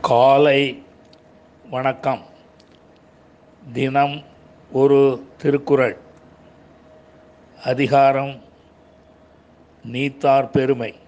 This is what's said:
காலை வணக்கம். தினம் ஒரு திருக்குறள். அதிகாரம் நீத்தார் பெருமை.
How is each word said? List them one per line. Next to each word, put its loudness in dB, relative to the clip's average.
காலை 2
வணக்கம். -6
தினம் -2
ஒரு 2
திருக்குறள். -2
அதிகாரம் 0
நீத்தார் -2
பெருமை. -2